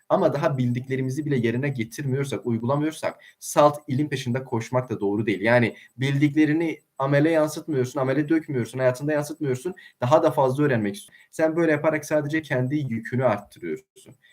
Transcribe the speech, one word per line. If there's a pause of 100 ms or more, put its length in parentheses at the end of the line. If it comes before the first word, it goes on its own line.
Ama
daha
bildiklerimizi
bile
yerine
getirmiyorsak,
uygulamıyorsak (260)
salt (100)
ilim
peşinde
koşmak
da
doğru
değil.
Yani (200)
bildiklerini (200)
amele
yansıtmıyorsun,
amele
dökmüyorsun,
hayatında
yansıtmıyorsun. (260)
Daha
da
fazla
öğrenmek
istiyorsun.
Sen
böyle
yaparak
sadece
kendi
yükünü
arttırıyorsun. (180)